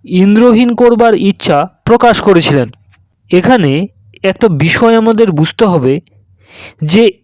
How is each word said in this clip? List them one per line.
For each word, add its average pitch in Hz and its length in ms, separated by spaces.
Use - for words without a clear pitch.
ইন্দ্রহীন 220 720
করবার 233 400
ইচ্ছা 165 540
প্রকাশ 233 360
করেছিলেন। 151 480
এখানে 180 540
একটা 190 240
বিষয় 175 500
আমাদের 220 340
বুঝতে 160 340
হবে 143 340
যে 190 280